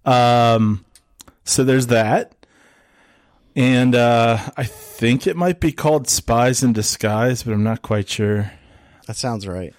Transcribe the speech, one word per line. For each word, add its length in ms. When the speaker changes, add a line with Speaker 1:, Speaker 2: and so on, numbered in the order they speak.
Speaker 1:
Um, 800
so 200
there's 240
that. 440
And, 400
uh, 420
I 60
think 640
it 100
might 240
be 100
called 380
Spies 520
in 120
Disguise, 680
but 100
I'm 100
not 180
quite 280
sure. 420
Speaker 2:
That 80
sounds 320
right. 320